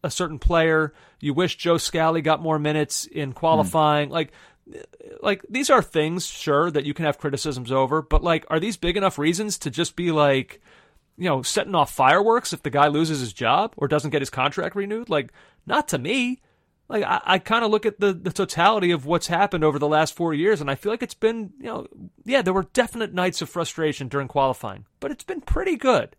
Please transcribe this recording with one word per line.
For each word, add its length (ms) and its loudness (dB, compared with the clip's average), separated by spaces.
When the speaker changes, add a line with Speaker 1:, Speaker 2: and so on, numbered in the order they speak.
Speaker 1:
a 80 -4
certain 280 -6
player. 560 2
You 140 -2
wish 220 0
Joe 200 2
Scally 460 0
got 180 2
more 180 0
minutes 460 -2
in 300 -8
qualifying. 760 2
Speaker 2:
Hmm. 60 -10
Speaker 1:
Like, 180 -4
like, 260 -2
these 220 -2
are 100 8
things, 460 -2
sure, 440 0
that 140 -2
you 80 -4
can 140 -4
have 100 0
criticisms 560 -6
over, 300 2
but, 200 4
like, 280 0
are 100 2
these 160 -4
big 220 -2
enough 200 0
reasons 400 -2
to 120 -6
just 260 -4
be, 140 -2
like, 500 2
you 80 -8
know, 160 0
setting 340 -2
off 160 4
fireworks 600 4
if 100 -10
the 60 -6
guy 200 4
loses 320 0
his 120 -6
job 460 0
or 100 -2
doesn't 220 0
get 100 0
his 80 -4
contract 480 -2
renewed? 320 -6
Like, 240 -2
not 240 -2
to 100 -2
me. 440 -4
Like, 160 -2
I, 220 0
I 140 2
kinda 280 0
look 200 2
at 120 -2
the, 140 2
the 180 -6
totality 600 2
of 160 -2
what's 220 0
happened 360 0
over 140 2
the 100 0
last 260 2
four 200 -2
years, 260 2
and 100 -4
I 40 -2
feel 180 -4
like 100 -4
it's 120 -8
been, 440 -2
you 80 -16
know, 200 -8
yeah, 160 2
there 100 2
were 220 0
definite 400 -2
nights 260 -2
of 80 -8
frustration 600 -4
during 200 -4
qualifying, 560 -2
but 100 -6
it's 140 -12
been 160 -8
pretty 360 0
good 420 0